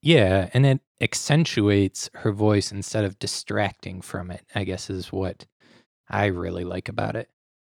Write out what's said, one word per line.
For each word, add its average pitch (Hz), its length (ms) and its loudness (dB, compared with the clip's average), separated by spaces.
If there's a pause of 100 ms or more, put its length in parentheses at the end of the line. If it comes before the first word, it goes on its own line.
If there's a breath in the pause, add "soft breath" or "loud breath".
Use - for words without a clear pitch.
Yeah, 98 540 6
and 131 100 6
it 135 160 4 (200)
accentuates 104 1120 2
her - 160 -2
voice 104 400 2
instead 101 340 -4
of 95 140 -6
distracting 101 840 -6
from 90 280 -10
it, - 240 -14
I 101 80 -4
guess 92 260 -8
is 92 220 -10
what 95 360 -8 (640 soft breath)
I 101 180 0
really 87 360 -4
like 90 260 -8
about 107 280 -6
it. 113 120 -10 (340)